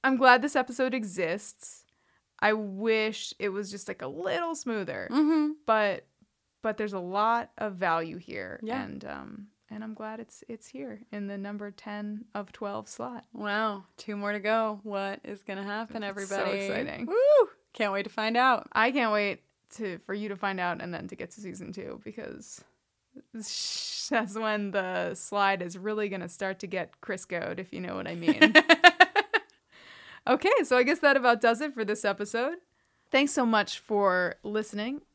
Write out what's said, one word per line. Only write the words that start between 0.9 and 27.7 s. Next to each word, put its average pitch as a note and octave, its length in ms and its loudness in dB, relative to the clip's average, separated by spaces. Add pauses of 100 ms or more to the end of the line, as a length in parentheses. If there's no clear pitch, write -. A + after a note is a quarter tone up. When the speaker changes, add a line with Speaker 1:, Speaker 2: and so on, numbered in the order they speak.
Speaker 1:
exists. F#3+ 880 -4 (560)
I G#3+ 140 4
wish G#3+ 840 -2
it G3+ 120 -2
was G3 200 -6
just, G3+ 180 -12
like, G3 120 -10
a - 80 -8
little E4 460 -4
smoother, G3+ 560 -6
Speaker 2:
Mm-hmm. D4+ 420 4 (140)
Speaker 1:
but, G#3+ 400 2 (560)
but A3 160 -2
there's G#3+ 160 -4
a F#3+ 60 -4
lot G#3 580 0
of G#3+ 160 -4
value E3 420 0
here, F#2+ 460 -10
Speaker 2:
Yeah. A3+ 200 -4
Speaker 1:
and, - 220 -10
um, C#2+ 420 -12 (240)
and G#3+ 140 -12
I'm A3 80 -12
glad A3 280 -12
it's, - 280 -18
it's A3+ 200 -14
here B3 340 -12 (100)
in G#3 140 -6
the G3+ 100 -8
number G3+ 340 -10
ten G#3 540 -10 (100)
of G#3 180 -8
twelve G#3 360 -8
slot. A#3+ 460 -10
Speaker 2:
Wow, G#3 500 -2 (140)
two G#3 180 -8
more G3+ 160 -4
to G#3 80 -4
go. G#3+ 440 0
What G3 400 -6
is G3+ 180 -12
gonna G3 220 -8
happen, G#3+ 380 -6
Speaker 1:
It's G3 280 -6
so G3 60 -2
Speaker 2:
everybody? G3 240 0
Speaker 1:
exciting. G3 460 -4
Speaker 2:
Woo! B4+ 420 6 (260)
Can't G#3 180 0
wait G3 120 -2
to G#3+ 60 -8
find A3+ 260 0
out. B3 360 4
Speaker 1:
I A3+ 200 4
can't A#3+ 200 2
wait G3+ 300 0 (340)
to, F#3+ 300 -6
for F#3+ 80 -6
you G#3 160 -6
to G3 60 -8
find F#3+ 220 -4
out F3 220 -2
and F3 140 -8
then E3 140 -8
to - 80 -12
get E3+ 160 -10
to - 80 -18
season F#3+ 320 -12
two - 300 -10
because - 640 -14 (300)
<laughs> - 400 -20
that's - 1000 -4
when G#3+ 360 -2
the F#3 440 -2
slide G3 460 0
is F3 160 -8
really G#3 320 -4
gonna F3+ 220 -6
start F#3+ 300 -6
to G3+ 60 -8
get F3+ 360 -6
Criscoed, F#3 580 -6
if F#3 120 -12